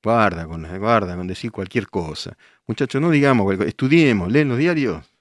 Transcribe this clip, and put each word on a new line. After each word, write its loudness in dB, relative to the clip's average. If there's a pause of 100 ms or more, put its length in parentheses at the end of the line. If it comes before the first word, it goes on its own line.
Guarda 2
con -10
la, -10
guarda 2
con -8
decir -8
cualquier -6
cosa. -8 (300)
Muchachos, -4
no 0
digamos 4
cualquier 0
co-, -2
estudiemos, 2
leen 2
los -2
diarios. -2 (100)